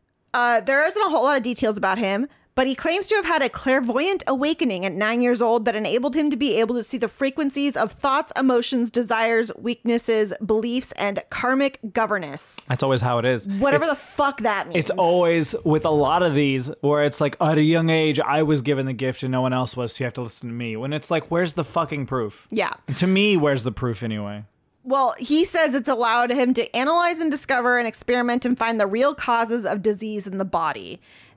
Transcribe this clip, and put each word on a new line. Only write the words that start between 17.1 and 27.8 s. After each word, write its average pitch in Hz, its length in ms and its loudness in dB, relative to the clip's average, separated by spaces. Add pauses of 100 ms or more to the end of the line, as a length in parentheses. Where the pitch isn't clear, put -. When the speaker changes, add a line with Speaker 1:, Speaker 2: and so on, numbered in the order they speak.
Speaker 2:
like, 143 180 0
"At 160 180 2
a 156 60 6
young 165 260 4
age, 156 300 2
I 147 240 2
was 147 180 2
given 135 240 0
the 135 80 -4
gift 127 300 -4
and 131 80 -2
no 127 100 0
one 127 120 0
else 127 240 -2
was, 120 180 -4
so - 80 -4
you - 20 -2
have 120 100 -6
to 131 60 -6
listen 120 280 -10
to 117 40 -8
me." 117 220 -6
When 127 160 -6
it's 151 180 -6
like, 160 220 -2
where's 170 220 0
the 170 100 -2
fucking 147 420 -4
proof? 117 460 -6
Speaker 1:
Yeah. - 220 -2 (240)
Speaker 2:
To 180 100 2
me, 196 300 4
where's 143 260 2
the 123 80 -2
proof 120 320 -4
anyway? 104 400 -8 (400)
Speaker 1:
Well, 262 360 0
he 302 260 2
says 311 300 0
it's 262 120 -4
allowed 240 440 2
him 254 240 2
to - 200 -2
analyze 330 440 0
and 320 100 -2
discover 247 480 0
and 240 100 0